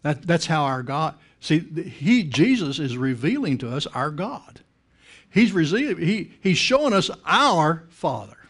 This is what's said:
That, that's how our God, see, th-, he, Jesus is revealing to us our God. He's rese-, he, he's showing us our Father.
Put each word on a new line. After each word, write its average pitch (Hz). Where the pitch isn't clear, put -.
That, 147
that's 170
how 156
our 131
God, 143
see, 160
th-, 165
he, 196
Jesus 156
is 131
revealing 135
to 123
us 135
our 139
God. 196
He's 208
rese-, 165
he, 202
he's 190
showing 262
us 190
our 165
Father. 110